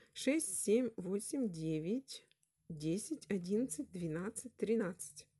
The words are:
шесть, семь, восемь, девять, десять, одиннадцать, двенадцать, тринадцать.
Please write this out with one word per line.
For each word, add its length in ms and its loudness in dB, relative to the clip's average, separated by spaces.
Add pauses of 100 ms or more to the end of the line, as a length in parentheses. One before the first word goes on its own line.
(120)
шесть, 500 2
семь, 360 6
восемь, 500 -2
девять, 760 -2 (420)
десять, 600 -2
одиннадцать, 600 0
двенадцать, 680 -4
тринадцать. 680 0 (140)